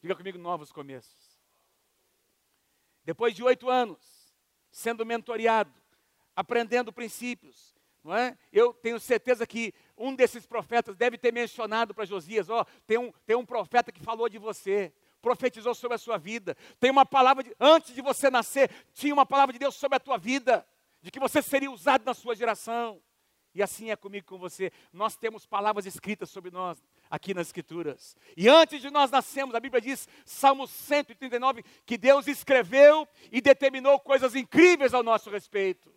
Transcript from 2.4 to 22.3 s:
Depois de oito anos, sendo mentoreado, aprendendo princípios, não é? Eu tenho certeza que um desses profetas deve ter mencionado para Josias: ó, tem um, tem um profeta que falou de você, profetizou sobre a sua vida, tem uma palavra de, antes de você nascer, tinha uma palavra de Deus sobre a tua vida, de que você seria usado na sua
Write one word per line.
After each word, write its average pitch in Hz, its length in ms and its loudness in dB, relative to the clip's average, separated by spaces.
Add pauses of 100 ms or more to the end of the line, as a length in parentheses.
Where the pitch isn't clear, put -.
Depois 220 300 -4
de 190 100 -14
oito 254 260 -2
anos, - 640 -6 (340)
sendo 226 360 -8
mentoreado, 226 680 -2 (640)
aprendendo 233 560 -2
princípios, 233 800 -14 (300)
não 156 100 -12
é? 247 240 -4 (140)
Eu 240 220 2
tenho 233 260 -8
certeza 240 480 -2
que 226 260 -8 (240)
um 269 160 -8
desses 247 320 -2
profetas 233 520 -6
deve 240 200 -2
ter 240 140 -2
mencionado 226 640 -6
para 214 100 -8
Josias: 185 440 -6
ó, 226 160 -2 (200)
tem 220 120 0
um, 240 140 -6 (140)
tem 220 100 0
um 247 100 -4
profeta 240 480 -2
que - 80 -20
falou 233 260 -6
de 214 100 -8
você, 196 560 -6 (280)
profetizou 240 520 -4
sobre 240 220 -8
a - 20 -6
sua 226 200 -6
vida, 180 400 -10 (220)
tem 254 120 4
uma 269 140 6
palavra 262 380 4
de, 226 140 -16
antes 294 380 4
de 262 60 -12
você 269 280 0
nascer, 254 400 0 (240)
tinha 285 200 -4
uma 277 120 4
palavra 269 280 2
de 240 60 -16
Deus 269 160 -4
sobre 277 200 -2
a 254 40 2
tua 254 180 -6
vida, 233 500 -2 (340)
de 175 80 -20
que - 100 -16
você 269 220 0
seria 277 300 -2
usado 262 320 0
na 254 100 -6
sua 226 220 -8